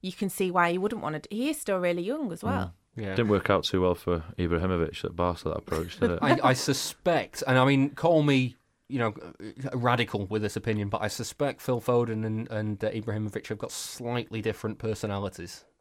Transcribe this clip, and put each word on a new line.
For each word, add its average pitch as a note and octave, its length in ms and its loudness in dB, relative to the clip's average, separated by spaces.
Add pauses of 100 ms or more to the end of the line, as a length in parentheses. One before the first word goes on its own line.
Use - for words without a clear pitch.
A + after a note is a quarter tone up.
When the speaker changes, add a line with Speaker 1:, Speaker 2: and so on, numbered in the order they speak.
Speaker 1:
you F#3 120 -8
can G3 180 -2
see F#3 200 0
why F3 220 4
he F3+ 60 0
wouldn't G#3+ 240 -2
wanna D3+ 180 -4
d-, - 160 -20
he B3+ 140 0
is D4+ 100 -4
still F#3+ 180 0
really F3 240 2
young A#3+ 300 -4
as E3 80 -10
Speaker 2:
Mm. - 40 -14
Speaker 1:
well. F#3 300 -2 (220)
Speaker 3:
Yeah. G2+ 180 -4
Speaker 2:
Didn't A2+ 140 2
work G2+ 220 4
out F#2+ 140 4
too F#2 180 2
well F2+ 120 4
for E2+ 300 -2 (140)
Ibrahimovic E2+ 680 0
at - 100 -4
Barca, F2 360 0
that - 80 -4
approach, E2 420 -4
did - 100 2
it? E2+ 80 0
Speaker 3:
<laughs> - 40 -2
I, C#3+ 200 4
I C3 120 6
suspect, - 920 -2
and B2+ 120 4
I B2+ 60 8
mean, C#3 260 6
call D#3+ 320 4
me, C3+ 340 4 (320)
you C3 100 -4
know, A2 160 0 (600)
radical A#2 520 2
with G#2+ 160 0
this G#2 140 -2
opinion, G#2 320 -2
but G2+ 140 -2
I G#2+ 60 -2
suspect B2 540 -4
Phil B2 180 0
Foden A#2 460 2
and, A2 240 -4
and, G#2+ 340 -4
uh, G#2+ 60 2
Ibrahimovic G#2+ 580 -4
have G#2+ 100 -6
got - 140 -8
slightly A#2+ 720 -6
different G#2+ 360 -2
personalities. G2+ 840 -4 (160)